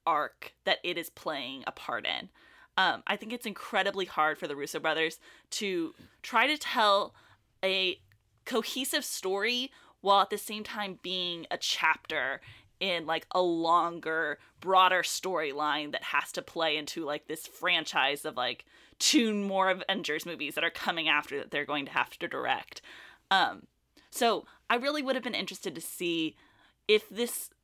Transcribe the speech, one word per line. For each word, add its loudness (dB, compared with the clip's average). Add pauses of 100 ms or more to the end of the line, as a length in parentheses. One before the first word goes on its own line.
arc -2 (100)
that 0
it -4
is -6
playing -10
a -8
part -6
in. -4 (480)
Um, 2
I 0
think -10
it's -8
incredibly -2
hard 0
for -6
the -6
Russo -6
brothers 0 (320)
to -4 (300)
try 4
to 2
tell 2 (500)
a 0 (460)
cohesive -2
story -2 (300)
while 8
at 0
the 0
same -8
time -6
being -4
a -2
chapter 0 (380)
in, -2
like, -2
a 4
longer, 2 (200)
broader 6
storyline -2
that -4
has -2
to -4
play 0
into, -6
like, -6
this -8
franchise 0
of, -6
like, -4 (340)
two 4
more 2
Avengers -2
movies -6
that 0
are 0
coming -2
after 2
that -8
they're -2
going -2
to -10
have 0
to -6
direct. -4 (500)
Um, 2 (420)
so 2 (240)
I 4
really 0
would 0
have -4
been -6
interested -6
to -12
see -4 (520)
if 4
this -6 (120)